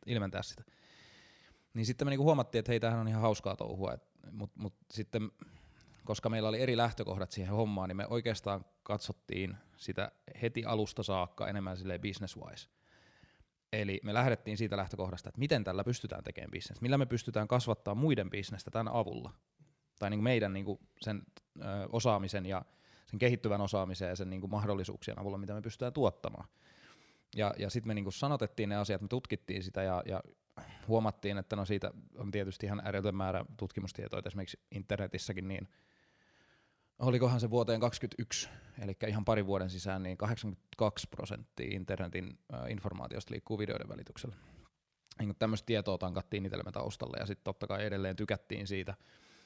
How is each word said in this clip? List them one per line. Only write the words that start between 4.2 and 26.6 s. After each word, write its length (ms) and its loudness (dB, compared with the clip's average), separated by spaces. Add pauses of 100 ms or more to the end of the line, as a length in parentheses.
mut, 240 -6
mut 180 -6 (180)
sitten, 400 -4 (760)
koska 240 -2
meillä 200 2
oli 120 0
eri 160 4
lähtökohdat 540 2
siihen 220 -2
hommaan, 360 2
niin 80 -4
me 100 -2
oikeastaan 580 -2 (180)
katsottiin 760 -4 (200)
sitä 340 -4 (300)
heti 240 0
alusta 380 2
saakka 440 0
enemmän 300 -2
silleen 240 -4
business-wise. 680 -8 (1040)
Eli 300 0
me 100 -2
lähdettiin 440 2
siitä 200 0
lähtökohdasta, 520 -4
että 100 -8
miten 240 2
tällä 200 -2
pystytään 400 -4
tekemään 280 -8
business, 300 -8
millä 160 4
me 80 4
pystytään 420 0
kasvattaa 480 2
muiden 340 4
bisnestä 420 -6
tän 160 0
avulla. 460 -2 (680)
Tai 100 0
niinku 140 2
meidän 300 4
niinku 260 -4 (220)
sen, 200 -4 (400)
ö, 0 - (300)
osaamisen 540 4
ja 200 -2 (400)
sen 140 -8
kehittyvän 420 4
osaamisen 480 0
ja 60 -2
sen 140 -4
niinku 180 -4
mahdollisuuksien 720 -2
avulla, 180 -4
mitä 160 -6
me 80 -4
pystytään 320 -6
tuottamaan. 540 2 (880)